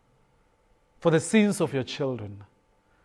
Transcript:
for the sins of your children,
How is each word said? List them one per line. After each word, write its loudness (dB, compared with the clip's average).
for 0
the 4
sins 2
of -2
your -2
children, -8